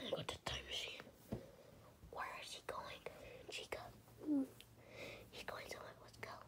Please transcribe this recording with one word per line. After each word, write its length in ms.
Go 60
to 100
the 180
time 240
machine. 320
Where 140
is 80
he 140
going? 340
Chica. 280
He's 140
going 260
somewhere. 320
Let's 160
go. 120